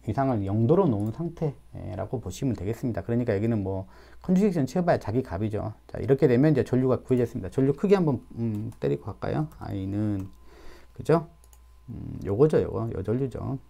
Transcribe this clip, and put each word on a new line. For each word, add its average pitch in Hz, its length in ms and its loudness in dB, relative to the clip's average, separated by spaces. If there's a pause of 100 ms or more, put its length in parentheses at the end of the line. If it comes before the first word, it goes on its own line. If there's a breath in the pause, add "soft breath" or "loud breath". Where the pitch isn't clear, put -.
위상을 117 380 0
영 107 220 2
도로 180 200 6
놓은 107 240 0
상태라고 117 1080 -6
보시면 110 360 -4
되겠습니다. 101 480 -4
그러니까 117 320 0
여기는 107 260 0
뭐 95 260 -4 (340 loud breath)
컨주게이션 185 440 2
채워봐야 170 340 0
자기 117 220 0
값이죠. 104 520 -4 (140)
자, - 120 -12
이렇게 135 280 4
되면 131 240 6
이제 120 120 4
전류가 127 380 2
구해졌습니다. 120 480 0
전류 135 240 2
크기 196 220 4
한번, 151 260 2 (160)
음, 113 420 -4
때리고 139 240 -2
갈까요? 110 460 -4 (100)
I는, 98 680 -4 (680 loud breath)
그죠? - 340 2 (600)
음, - 360 -10
요거죠, 120 380 4
요거. 110 320 -4
요 92 80 -6
전류죠. 123 560 -4 (100)